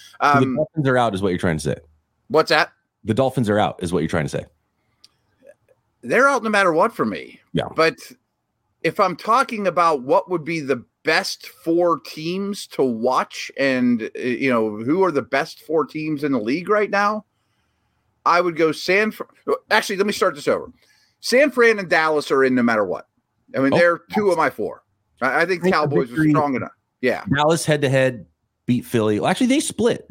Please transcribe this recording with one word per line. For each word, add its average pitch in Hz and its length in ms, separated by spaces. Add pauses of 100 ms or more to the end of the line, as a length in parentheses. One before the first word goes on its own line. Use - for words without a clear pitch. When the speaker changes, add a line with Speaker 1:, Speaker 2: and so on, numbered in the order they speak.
(220)
Speaker 1:
So 143 180
the 131 60
Speaker 2:
Um, 127 100
Speaker 1:
Dolphins 151 320
are 127 100
out 117 160
is 92 80
what 98 80
you're 90 100
trying 82 180
to 71 60
say. 69 120 (540)
Speaker 2:
What's 151 200
that? 156 220 (320)
Speaker 1:
The 104 120
Dolphins 127 340
are 104 100
out 92 240
is 85 80
what 87 80
you're 80 80
trying 80 180
to 69 40
say. - 160 (1600)
Speaker 2:
They're 226 260
out 262 120
no 220 80
matter 196 220
what 190 220
for 143 120
me. 71 360 (100)
Speaker 1:
Yeah. - 240
Speaker 2:
But 160 220 (840)
if 160 160
I'm 185 200
talking 226 500
about 160 360
what 170 260
would 165 160
be 165 160
the 131 240 (180)
best 170 440
four 170 540
teams 190 640
to - 160
watch 127 720
and, 123 460
uh, - 160
you 123 300
know, 110 260
who 120 260
are 185 100
the 135 100
best 135 400
four 156 240
teams 156 400
in 139 80
the 123 60
league 143 280
right 208 220
now, 208 360 (1000)
I 170 160
would 175 160
go 160 160
San 202 380
Fr-, - 120 (480)
actually, 214 240
let 196 100
me 208 80
start 185 220
this 143 120
over. 98 220 (520)
San 262 300
Fran 226 280
and 180 100
Dallas 156 420
are 135 120
in 131 100
no 123 100
matter 113 200
what. 87 240 (480)
I 127 40
mean, 135 140
Speaker 1:
Oh, 156 40
Speaker 2:
they're 170 220 (140)
two 208 120
Speaker 1:
yes. 185 80
Speaker 2:
of 165 40
my 147 120
four. - 340 (380)
I, 131 200
I 175 40
think 180 160
Speaker 1:
Great 185 120
Speaker 2:
Cowboys 143 380
are 123 40
Speaker 1:
victory. 156 160
Speaker 2:
strong 147 240
enough. 110 180 (280)
Yeah. 117 220 (100)
Speaker 1:
Dallas 151 320
head-to-head 131 600 (400)
beat 123 200
Philly. 107 360
Well, 143 80
actually, 233 180
they 277 140
split. - 500